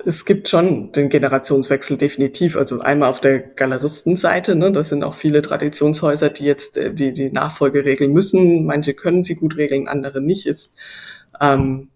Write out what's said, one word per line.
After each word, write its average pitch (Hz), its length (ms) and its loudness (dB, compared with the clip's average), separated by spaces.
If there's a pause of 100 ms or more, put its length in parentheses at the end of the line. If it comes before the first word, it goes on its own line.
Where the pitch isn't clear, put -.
es 165 200 -4
gibt - 240 0
schon 165 440 0
den 143 160 0
Generationswechsel 135 880 0
definitiv. 143 600 -2
Also 135 240 -2
einmal 143 280 2
auf - 120 -2
der 135 180 4
Galeristenseite, 160 1160 -2
ne, 185 160 2
das 156 160 0
sind 143 160 -2
auch 143 100 -6
viele 151 280 2
Traditionshäuser, 147 880 0
die 147 140 -8
jetzt, 143 320 -2
äh, - 160 -2
die, 139 200 -2
die 135 180 -4
Nachfolge 143 540 0
regeln 139 280 2
müssen. 170 540 4
Manche 147 280 -2
können 180 280 0
sie 170 140 -6
gut 156 200 -2
regeln, 143 300 0
andere 139 340 -6
nicht. 175 260 -2
Ist, - 260 -6 (680)
ähm 135 560 0